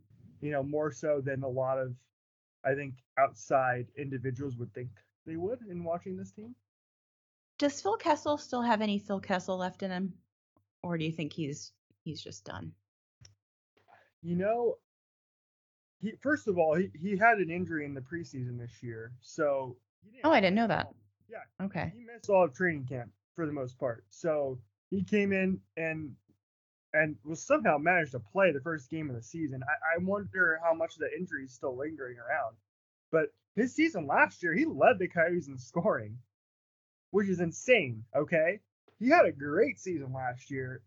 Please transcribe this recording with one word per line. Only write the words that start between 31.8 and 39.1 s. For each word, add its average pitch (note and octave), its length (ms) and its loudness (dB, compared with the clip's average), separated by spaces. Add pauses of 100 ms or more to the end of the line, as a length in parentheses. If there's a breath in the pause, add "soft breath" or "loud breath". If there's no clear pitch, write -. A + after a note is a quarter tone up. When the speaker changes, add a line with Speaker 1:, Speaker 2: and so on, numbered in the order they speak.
Speaker 1:
around. A#2+ 360 -4 (560)
But D#3 220 2 (220)
his A#3+ 200 0
season D4 320 0
last G3+ 360 4
year, E3+ 120 0
he C#4+ 120 2
led F#3+ 320 6
the F3 100 0
Coyotes E3+ 400 0
in C3+ 100 -12
scoring, C3 600 -2 (920)
which G3 180 2
is F3 120 0
insane, D#3+ 640 2 (100)
okay? D#3 460 2 (380)
He A3 100 0
had E4+ 160 8